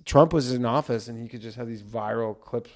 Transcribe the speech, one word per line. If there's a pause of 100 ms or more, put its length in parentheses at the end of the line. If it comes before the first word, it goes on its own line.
Trump
was
in
office
and
he
could
just
have
these
viral
clips